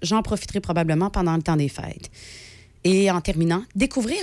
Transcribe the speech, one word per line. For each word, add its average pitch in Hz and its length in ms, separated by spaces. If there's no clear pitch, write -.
J'en 214 200
profiterai - 380
probablement 165 500
pendant 175 260
le 160 60
temps 160 160
des 143 120
fêtes. - 400
Et 190 280
en 175 100
terminant, 165 420
découvrir 240 480